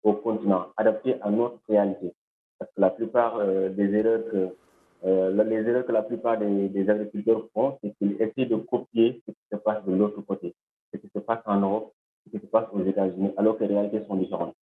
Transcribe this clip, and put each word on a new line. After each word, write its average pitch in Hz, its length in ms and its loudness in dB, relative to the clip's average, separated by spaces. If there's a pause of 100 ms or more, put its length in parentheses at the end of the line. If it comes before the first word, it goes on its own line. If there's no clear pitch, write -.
au 107 100 4
continent, 101 540 0 (100)
adaptées 110 440 2
à 104 80 -4
notre 117 280 0 (100)
réalité. 98 460 0 (440)
Parce - 160 -12
que - 60 -12
la 95 120 4
plupart, 117 480 0
euh, 95 300 2
des 98 240 0
erreurs 110 380 2
que, 92 180 0 (560)
euh, 95 280 4
la, 104 100 4
les 110 240 0
erreurs 123 180 2
que 117 60 -4
la 110 120 2
plupart 113 340 -2
des, 101 320 0
des 98 200 0
agriculteurs 107 540 2 (100)
font, 135 300 0
c'est 101 140 -6
qu'ils 101 240 0
essaient 110 240 -2
de 117 100 0
copier 113 720 0
ce - 60 -14
qui - 180 -20
se 104 60 -6
passe 107 280 -2
de 95 80 0
l'autre 104 280 0
côté, 98 340 -8 (380)
ce 107 40 -10
qui 104 160 -14
se 104 60 -6
passe 113 260 -4
en 101 140 2
Europe, 101 320 -2 (340)
ce - 120 -12
qui - 80 -10
se - 40 -20
passe 110 220 2
aux 98 140 -2
États-Unis, 95 500 0
alors 110 220 2
que 110 80 -2
les 101 100 0
réalités 104 320 -2
sont 98 80 -4
différentes. 87 460 -4